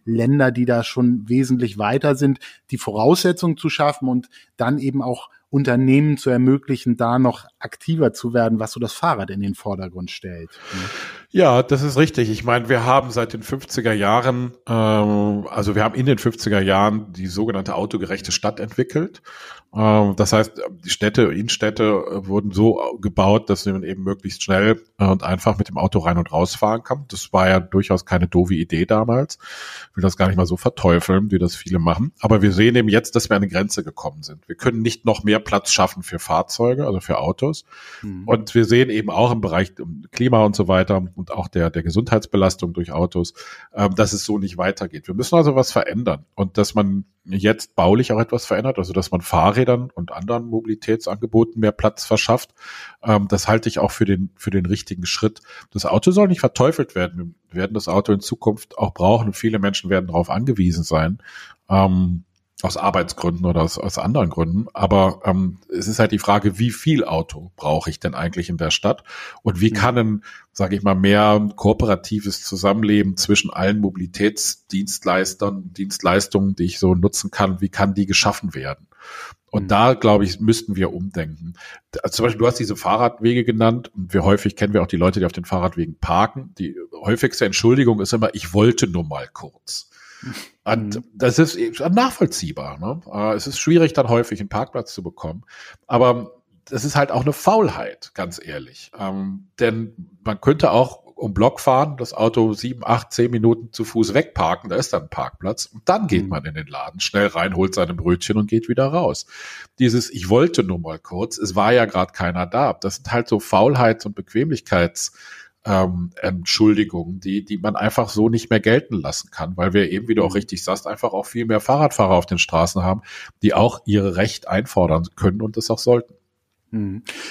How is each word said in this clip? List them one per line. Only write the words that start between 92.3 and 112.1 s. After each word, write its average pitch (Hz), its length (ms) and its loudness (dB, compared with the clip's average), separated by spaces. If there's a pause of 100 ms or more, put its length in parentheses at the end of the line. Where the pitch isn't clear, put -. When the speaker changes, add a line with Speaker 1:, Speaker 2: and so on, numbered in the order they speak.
Speaker 2:
ne? 117 220 -8 (120)
Äh, 107 220 -2
es 104 140 -6
ist 135 100 -10
schwierig, 160 360 4
dann 127 140 2
häufig 117 300 0
einen 101 100 -8
Parkplatz 113 460 -6
zu 98 80 -12
bekommen. 85 400 -12 (460)
Aber 120 540 2 (240)
das 127 180 -6
ist 143 100 -4
halt 143 160 2
auch 120 120 -2
eine 143 100 0
Faulheit, 180 800 0
ganz 87 280 -10
ehrlich. 73 540 -16
Ähm, 98 520 -8 (100)
denn 113 640 -4
man 107 160 -6
könnte 151 300 2
auch 123 320 2 (140)
um 104 180 -6
Block 113 240 2
fahren, 135 380 2
das 123 180 -10
Auto 113 380 2
sieben, 120 320 -8
acht, - 280 -2
zehn 120 200 0
Minuten 113 400 0
zu 113 120 -8
Fuß 107 300 0
wegparken, 98 560 -2
da 87 60 -4
ist 135 160 -4
dann 85 100 -2
ein 78 80 -18
Parkplatz. - 560 -8
Und - 220 -6
dann 202 180 2
geht - 180 0
Speaker 1:
Mhm. 95 40 -8
Speaker 2:
man 131 160 -6
in 156 100 -10
den 151 140 -10
Laden, - 320 -12
schnell - 260 0
rein, - 300 -2
holt 92 180 0
seine 90 200 -2
Brötchen 87 420 -2
und 107 120 0
geht 113 200 -2
wieder 127 180 0
raus. 151 400 -2 (540)
Dieses 120 320 2
„Ich 90 160 -8
wollte 127 340 4
nur 92 160 -4
mal 80 220 -10
kurz“, 98 380 -8
es 95 180 -6
war 107 160 4
ja 120 140 4
grad 95 280 -2